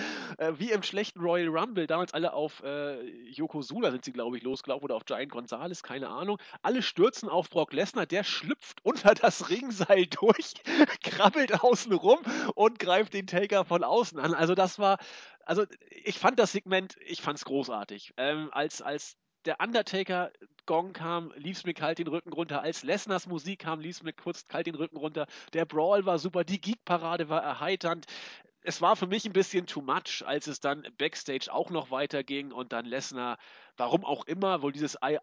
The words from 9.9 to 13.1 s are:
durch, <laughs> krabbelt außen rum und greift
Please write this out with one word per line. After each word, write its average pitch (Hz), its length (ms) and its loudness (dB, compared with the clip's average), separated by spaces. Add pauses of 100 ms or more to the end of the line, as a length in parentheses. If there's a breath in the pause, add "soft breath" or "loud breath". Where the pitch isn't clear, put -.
durch, - 460 4 (120)
<laughs> - 380 4
krabbelt 214 600 4
außen 240 300 4
rum 196 260 6 (360 loud breath)
und 220 240 4
greift 190 340 4